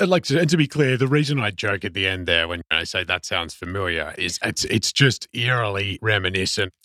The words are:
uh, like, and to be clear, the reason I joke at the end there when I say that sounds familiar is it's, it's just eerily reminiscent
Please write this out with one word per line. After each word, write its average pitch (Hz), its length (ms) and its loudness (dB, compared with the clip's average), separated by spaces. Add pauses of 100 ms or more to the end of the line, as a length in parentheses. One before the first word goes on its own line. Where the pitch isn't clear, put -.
uh, 202 60 4
like, 180 240 2
and 165 180 4
to 170 80 4
be 151 100 4
clear, 131 300 2
the 131 100 2
reason 143 320 2
I 104 120 0
joke 98 340 -2
at 92 80 -6
the 95 140 0
end 92 200 -2
there 82 200 4
when 87 140 -4 (100)
I 82 120 0
say 90 200 -4
that 87 220 -4
sounds 85 280 -4
familiar 87 640 -4
is 90 260 -4
it's, - 220 -2
it's - 260 0
just - 420 2
eerily 107 680 -2
reminiscent 95 720 0 (120)